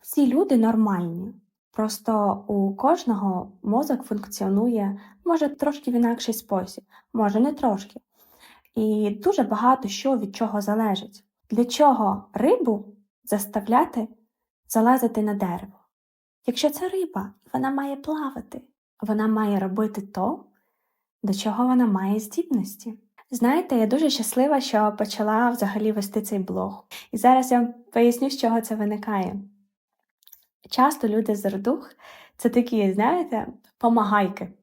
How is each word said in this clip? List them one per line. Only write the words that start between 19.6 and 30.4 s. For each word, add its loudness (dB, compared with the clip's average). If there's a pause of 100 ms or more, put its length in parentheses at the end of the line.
то, -6 (800)
до 0
чого -2
вона 4
має 0
здібності. -6 (320)
Знаєте, 0
я 4
дуже 2
щаслива, 0
що 0
почала 0
взагалі -2
вести -4
цей -4
блог. -6 (260)
І -6
зараз 6
я 4
вам -2 (180)
поясню, 4
з -8
чого 2
це -6
виникає. -4 (1300)